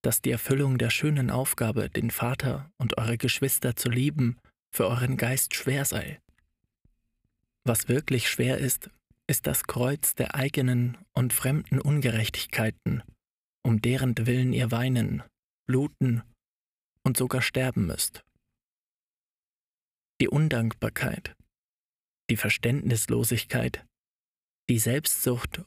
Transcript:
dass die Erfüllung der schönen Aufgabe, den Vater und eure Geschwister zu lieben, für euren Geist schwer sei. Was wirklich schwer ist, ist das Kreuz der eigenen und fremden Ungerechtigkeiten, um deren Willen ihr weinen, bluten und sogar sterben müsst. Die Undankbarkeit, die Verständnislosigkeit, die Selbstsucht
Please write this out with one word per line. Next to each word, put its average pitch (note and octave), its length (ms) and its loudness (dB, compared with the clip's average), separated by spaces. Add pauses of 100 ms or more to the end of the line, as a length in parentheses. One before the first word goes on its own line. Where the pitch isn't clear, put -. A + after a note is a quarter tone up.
dass - 200 0
die B2 80 0
Erfüllung C3+ 480 0
der A#2 120 0
schönen D3 400 0
Aufgabe, A#2 600 -2
den A2+ 200 -2
Vater B2+ 680 -4
und A#2+ 200 0
eure A#2 200 0
Geschwister C3 580 0
zu - 120 0
lieben, B2+ 500 2 (320)
für A2+ 160 2
euren B2 300 0
Geist B2+ 380 -2
schwer C#3 300 -2
sei. - 360 -6 (1400)
Was - 240 0
wirklich B2+ 400 0
schwer B2 300 0
ist, - 320 -2 (360)
ist - 200 -2
das D3 180 -2
Kreuz C3 500 0
der - 200 -2
eigenen B2+ 640 0 (140)
und B2+ 200 0
fremden C3 480 0
Ungerechtigkeiten, A#2 1200 0 (600)
um A2+ 180 4
deren B2+ 360 2 (100)
Willen B2+ 260 2
ihr A#2+ 180 0
weinen, B2 520 0 (440)
bluten C3 560 0 (840)
und B2+ 120 2
sogar B2+ 260 0
sterben B2 440 0
müsst. - 380 -4 (2000)
Die - 80 4
Undankbarkeit, - 1080 -2 (960)
die A2+ 60 0
Verständnislosigkeit, A#2 1500 -2 (840)
die A#2 80 4
Selbstsucht B2 880 -2